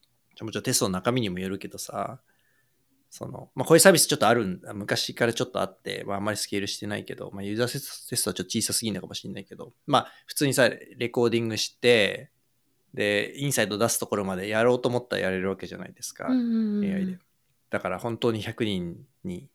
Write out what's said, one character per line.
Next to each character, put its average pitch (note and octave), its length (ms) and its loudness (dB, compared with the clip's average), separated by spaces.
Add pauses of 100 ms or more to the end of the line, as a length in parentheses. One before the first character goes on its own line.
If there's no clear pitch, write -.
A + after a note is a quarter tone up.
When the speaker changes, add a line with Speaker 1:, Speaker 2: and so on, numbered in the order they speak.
(400)
Speaker 1:
あ、 - 40 -10
も A2 60 -8
ち - 40 -6
ろ G#2 60 -4
ん - 40 -6
テ C3 80 0
ス - 80 2
ト - 60 0
の G2 40 0
中 F#2 220 0
身 B2+ 80 0
に G#2 100 0
も F2+ 80 -6
よ F#2 100 -4
る F#2+ 100 -4
け F#2 100 -12
ど F#2+ 100 -16
さ、 - 420 -8 (920)
そ - 160 -12
の、 - 280 -14
ま C3+ 100 -2
あ、 - 20 -10
こ D#3+ 80 8
う - 20 12
い - 20 12
う - 20 6
サ F#3+ 100 10
ー - 20 12
ビ E3 60 6
ス - 80 4
ち - 60 0
ょ D3 40 2
っ - 20 0
と G#2 100 4
あ A#2 60 8
る A#2 120 2
ん、 F2+ 140 -4 (140)
昔 G#2 400 -2
か B2 120 2
ら A#2 60 4
ち B2+ 100 -2
ょ B2 40 -4
っ - 40 -8
と G2 100 -2
あ F#2+ 40 0
っ - 160 -8
て、 - 260 -8
ま G2+ 80 -6
あ、 - 40 -2
あ - 20 -6
ん G2+ 40 -4
ま G#2+ 80 0
り G2+ 40 -6
ス - 100 -4
ケ G#2 120 -2
ー - 20 -2
ル G2 60 -4
し - 120 -6
て G#2+ 80 -10
な G#2 100 -4
い G2+ 80 -8
け - 100 -12
ど、 F#2+ 180 -12
ま G2 80 -12
あ、 - 20 -10
ユ G2+ 120 -6
ー - 20 -4
ザ A#2+ 80 0
ー A#2+ 40 2
テ C#3 100 -6
ス - 260 -12
ト、 - 60 -16
テ B2 60 -6
ス - 80 0
ト G#2 60 -2
は F#2 40 -2
ち - 80 -4
ょ - 0 -
っ - 20 -10
と - 60 -10
小 A2 120 0
さ A2 100 -2
す - 100 -2
ぎ A2+ 80 -2
る G2+ 60 -2
の F#2 40 -8
か - 60 -12
も - 80 -12
し - 120 -10
れ F#2+ 60 -10
な G2+ 80 -12
い G2 40 -14
け - 120 -20
ど、 - 160 -16 (140)
ま C3 140 4
あ、 - 120 -4 (140)
普 - 80 -14
通 D3 120 2
に C3 80 2
さ、 B2+ 140 6
レ - 400 -6
コ A#2+ 160 2
ー A#2 60 4
デ A#2 80 2
ィ A#2 60 0
ン A2+ 40 -2
グ A2 80 -4
し - 240 -6
て、 A2+ 500 4 (640)
で、 G#2 420 0
イ C#3+ 100 -2
ン C#3 60 0
サ B2 100 2
イ G#2 60 2
ト G#2 100 -2
出 A2+ 100 4
す - 100 0
と - 80 -6
こ A2+ 100 -2
ろ G2+ 80 0
ま F#2+ 120 -2
で F#2+ 120 -6
や A2 140 2
ろ B2 120 6
う B2+ 60 0
と B2+ 80 2
思 A#2+ 100 0
っ A#2+ 80 -8
た G2+ 100 -2
ら F#2+ 60 0
や F#2 80 0
れ F#2 100 0
る F#2 80 -2
わ F#2+ 80 -2
け - 100 -12
じ - 80 -12
ゃ F#2 40 -10
な F#2 80 -12
い - 60 -16
で - 100 -20
す - 100 -10
か、 - 160 -10
Speaker 2:
う B3+ 60 2
ん B3+ 40 2
う B3 40 0
ん A#3+ 40 -2
う A#3 40 0
ん A3 280 0
う - 20 0
ん。 G3+ 40 0
Speaker 1:
エ G3+ 40 -2
ー G3 80 -2
ア - 20 -2
イ F#3+ 80 -2
で。 F#3 120 -6 (520)
だ G#2 100 -4
か F#2+ 100 -4
ら F2+ 80 -4
本 A#2 200 -4
当 A#2+ 140 2
に A2 80 -4
百 A2 240 -4
人 F2+ 320 -2 (280)
に F2+ 300 -10